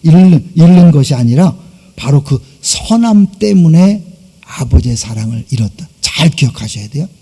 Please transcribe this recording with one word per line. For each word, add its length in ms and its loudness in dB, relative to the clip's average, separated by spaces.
잃는, 520 4
잃는 360 6
것이 240 0
아니라 420 0
바로 280 0
그 160 -4
선함 640 0
때문에 640 2
아버지의 520 -2
사랑을 540 -8
잃었다. 380 -6
잘 300 -2
기억하셔야 580 -6
돼요. 200 -8